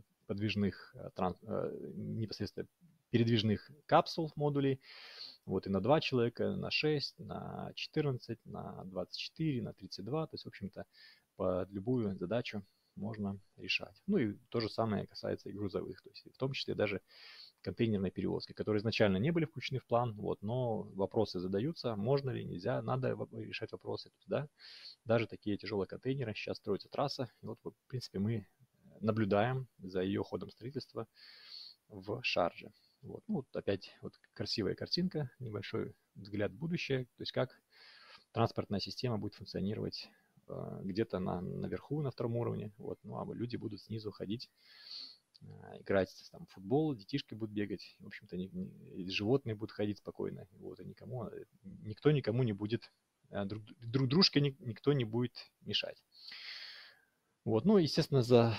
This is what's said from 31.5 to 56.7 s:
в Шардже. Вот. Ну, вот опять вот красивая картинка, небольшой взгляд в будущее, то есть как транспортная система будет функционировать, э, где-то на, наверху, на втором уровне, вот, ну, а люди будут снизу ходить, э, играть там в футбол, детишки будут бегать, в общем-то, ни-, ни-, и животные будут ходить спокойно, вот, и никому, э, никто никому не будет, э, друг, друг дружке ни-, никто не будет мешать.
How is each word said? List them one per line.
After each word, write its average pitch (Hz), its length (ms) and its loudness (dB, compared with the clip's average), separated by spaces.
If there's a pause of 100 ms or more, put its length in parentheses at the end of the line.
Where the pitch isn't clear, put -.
в 104 360 -6
Шардже. - 480 0 (300)
Вот. - 260 -12
Ну, 214 80 0
вот 135 180 -2
опять - 480 -2
вот - 120 -10 (180)
красивая 92 420 0
картинка, 156 640 0
небольшой 107 560 -4 (220)
взгляд 101 340 -2
в 98 60 -14
будущее, 143 480 -2
то - 180 -14
есть - 100 -8
как - 280 0 (720)
транспортная 107 480 2
система 110 380 -2
будет 101 160 -4
функционировать, 98 720 -4 (400)
э, 87 360 -8
где-то 98 340 0
на, 92 220 0
наверху, 92 640 -4
на 131 80 0
втором 117 260 -2
уровне, 110 420 -2
вот, - 240 -8
ну, - 160 -8
а 98 160 -4
люди 120 220 -4
будут 104 240 -6
снизу 107 300 -6
ходить, 95 400 -6 (920)
э, 98 60 -18 (340)
играть - 520 2
там 170 140 -16
в - 60 -20
футбол, 131 440 2
детишки 113 380 -6
будут 107 200 -6
бегать, 101 460 -4
в 101 60 -18
общем-то, 98 300 -12
ни-, 92 160 -4
ни-, 92 520 -8
и 95 60 -6
животные 107 440 2
будут 104 180 -8
ходить 104 260 -2
спокойно, 95 500 -8 (100)
вот, 92 220 -12
и 92 40 -14
никому, 101 420 -10
э, - 180 -12 (180)
никто 107 480 0
никому 127 320 4
не 113 100 2
будет, 104 380 -2 (400)
э, 101 140 -2
друг, 107 180 -6 (180)
друг 120 280 2
дружке 147 320 6
ни-, 143 180 4
никто 123 340 0
не 131 120 4
будет 117 320 0 (240)
мешать. - 420 -4 (1400)